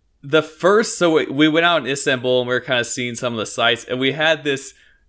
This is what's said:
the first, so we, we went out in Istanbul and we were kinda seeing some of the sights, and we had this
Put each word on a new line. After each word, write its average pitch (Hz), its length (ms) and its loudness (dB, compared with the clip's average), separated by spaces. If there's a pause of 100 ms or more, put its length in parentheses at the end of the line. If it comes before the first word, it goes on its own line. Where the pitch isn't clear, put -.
(220)
the 151 200 2
first, 202 560 0
so 170 140 2
we, 147 140 2
we 151 220 2
went 160 180 2
out 170 180 2
in 120 60 -4
Istanbul 127 500 0
and 123 80 -4
we 123 60 0
were 123 60 0
kinda 123 240 -2
seeing 123 300 -6
some 120 180 -4
of 117 60 -6
the 104 80 -4
sights, 117 380 0
and 127 160 -6
we 131 120 0
had 156 320 0
this 139 300 -4 (340)